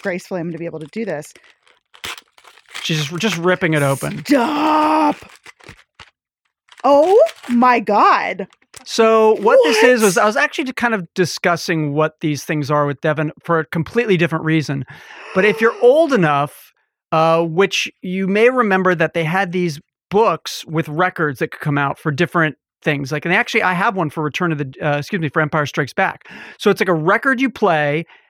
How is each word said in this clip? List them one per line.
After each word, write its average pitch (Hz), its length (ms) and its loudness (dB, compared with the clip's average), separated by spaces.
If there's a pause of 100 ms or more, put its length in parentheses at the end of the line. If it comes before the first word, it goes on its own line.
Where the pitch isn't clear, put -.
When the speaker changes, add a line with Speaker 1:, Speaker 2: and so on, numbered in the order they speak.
Speaker 1:
gracefully 180 380 -8
I'm 175 80 -6
gonna 165 100 -8
be 165 80 -10
able 156 140 -10
to 156 80 -14
do 220 180 -8
this. 156 280 -10 (1500)
Speaker 2:
She's 151 240 -4
just, 165 160 -8
just 190 160 -2
ripping 180 360 0
it 147 100 2
open. 139 420 -4
Speaker 1:
Stop! 302 920 0 (1700)
Oh 320 380 6 (280)
my 240 300 4
God. 208 680 0 (380)
Speaker 2:
So 220 560 4
what 240 220 6
this 427 200 4
is, 247 180 4
Speaker 1:
What? 220 60 4
Speaker 2:
was 180 100 2
I 208 80 2
was 214 120 0
actually 285 360 -2
kind 240 220 -2
of 180 180 -6
discussing 165 800 -2
what 156 280 -2
these 151 220 -4
things 151 280 -4
are 147 160 2
with 143 140 -6
Devin 156 300 -2 (120)
for 165 160 0
a 156 60 -4
completely 202 520 -2
different 160 280 -2
reason. 151 400 -2 (500)
But 190 100 2
if 214 160 2
you're 233 220 0
old 285 300 6
enough, 147 580 0 (400)
uh, 165 320 2
which 190 480 0 (100)
you 190 260 -4
may 208 220 4
remember 190 460 2
that 160 180 -2
they 165 100 -2
had 180 280 -2
these 175 280 -4 (300)
books 196 560 0
with 160 220 -4
records 156 520 -4
that 160 120 -4
could - 100 -16
come 143 160 -2
out 143 220 -2
for 165 120 -4
different 160 440 0 (260)
things. 143 300 -4
Like, 151 140 -6
and 170 80 0
actually, 226 280 0
I 185 120 0
have 196 220 -2
one 170 140 -2
for 165 140 -6
Return 165 280 -2
of 147 60 -2
the, 139 240 -6
uh, 147 160 -2
excuse 165 240 -6
me, 151 80 -4
for 165 120 0
Empire 151 260 -2
Strikes 143 260 -4
Back. - 340 -4 (300)
So 202 140 2
it's - 100 0
like 175 80 0
a 180 40 4
record 214 460 0
you 262 120 0
play, 160 540 0 (240)